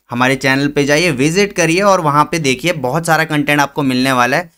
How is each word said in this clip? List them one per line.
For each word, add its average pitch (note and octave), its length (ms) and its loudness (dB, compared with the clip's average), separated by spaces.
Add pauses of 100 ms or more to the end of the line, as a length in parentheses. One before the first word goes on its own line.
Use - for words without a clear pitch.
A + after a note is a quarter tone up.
हमारे B2+ 260 0
चैनल C3+ 320 0
पे C#3+ 180 0
जाइए, D3 260 0
विजिट D#3+ 420 0
करिए E3+ 280 0
और G3 200 2
वहाँ D3 220 2
पे E3+ 160 -4
देखिए, C#3 340 -2
बहुत C#3 320 -4
सारा D#3+ 180 2
कंटेंट D3 360 0
आपको C#3+ 240 -2
मिलने C3 280 0
वाला B2 260 2
है, F3 200 -6